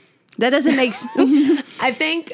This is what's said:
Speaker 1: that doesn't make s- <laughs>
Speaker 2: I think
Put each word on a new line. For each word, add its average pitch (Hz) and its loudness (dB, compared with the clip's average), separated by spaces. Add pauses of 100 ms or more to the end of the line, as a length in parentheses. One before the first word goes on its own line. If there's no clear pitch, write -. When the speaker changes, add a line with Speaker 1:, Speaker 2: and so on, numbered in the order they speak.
(380)
Speaker 1:
that 240 0
doesn't 277 2
make 254 0
s- - -8
<laughs> - -10 (640)
Speaker 2:
I 254 0
think 320 -4